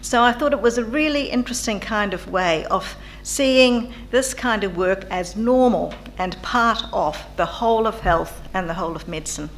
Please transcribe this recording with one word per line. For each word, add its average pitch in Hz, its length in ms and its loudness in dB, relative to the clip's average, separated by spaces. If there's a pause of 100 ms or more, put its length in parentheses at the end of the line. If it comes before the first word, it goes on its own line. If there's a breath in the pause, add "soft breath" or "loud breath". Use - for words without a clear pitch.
So 233 200 2
I 240 100 6
thought 285 220 0
it 277 80 -2
was 233 160 4
a 233 80 -2
really 285 440 0
interesting 240 500 -2
kind 208 340 -2
of 180 160 -8
way 180 360 2
of - 300 -2 (280 loud breath)
seeing 254 720 4 (180 loud breath)
this 262 220 2
kind 220 300 0
of 180 140 -4
work 185 320 0
as 180 260 -4
normal 233 580 4 (240)
and 185 240 -4
part 233 420 2 (100)
of 156 280 0 (140)
the 180 100 2
whole 226 420 2
of 220 120 -4
health 170 420 0 (120)
and 185 160 -2
the 165 40 -2
whole 170 220 -4
of 151 120 -10
medicine. 156 500 -8